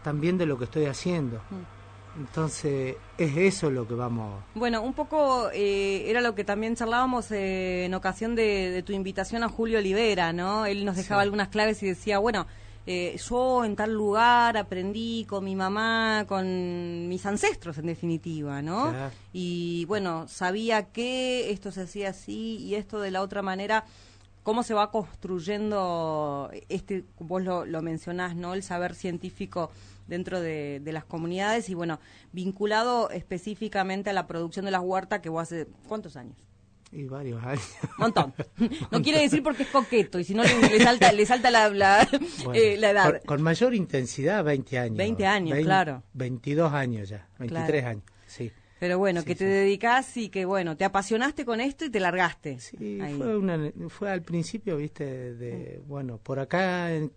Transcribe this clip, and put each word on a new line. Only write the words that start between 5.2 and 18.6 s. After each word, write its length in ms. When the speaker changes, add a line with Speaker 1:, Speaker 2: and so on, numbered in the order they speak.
Speaker 2:
eh, 580
era 120
lo 140
que 80
también 320
charlábamos, 560
eh, 540
en 100
ocasión 400
de, 340
de 140
tu 100
invitación 500
a 60
Julio 300
Olivera, 520
¿no? 360
Él 180
nos 100
dejaba 280
Speaker 1:
Sí. 20
Speaker 2:
algunas 240
claves 320
y 60
decía, 320
"Bueno, 260
eh, 300
yo 380
en 100
tal 180
lugar 640
aprendí 680
con 160
mi 120
mamá, 720
con 840
mis 160
ancestros, 540
en 80
definitiva, 720